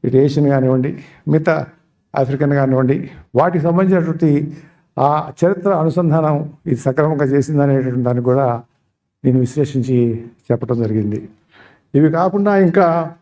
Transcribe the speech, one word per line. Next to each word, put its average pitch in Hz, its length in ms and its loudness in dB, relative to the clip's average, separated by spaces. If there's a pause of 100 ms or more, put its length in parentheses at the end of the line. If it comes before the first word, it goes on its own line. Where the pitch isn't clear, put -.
ఇటు 127 120 2
ఏషియన్ 147 320 2
కానివ్వండి, 131 480 0 (300)
మిగతా 156 380 0 (540)
ఆఫ్రికన్ 139 320 0
కానివ్వండి, 131 600 0 (240)
వాటికి 165 280 2
సంబంధించినటువంటి 165 920 0 (420)
ఆ 147 320 0 (140)
చరిత్ర 185 240 0
అనుసంధానం 156 840 0 (120)
ఇది 123 100 0
సక్రమంగా 147 500 -2
చేసిందనేటువంటి 135 760 0
దాన్ని 123 220 -2
కూడా 127 400 0 (600)
నేను 131 140 2
విశ్లేషించి 123 840 -2 (260)
చెప్పడం 117 320 -2
జరిగింది. 107 460 -4 (680)
ఇవి 156 160 4
కాకుండా 196 460 0
ఇంకా 170 640 2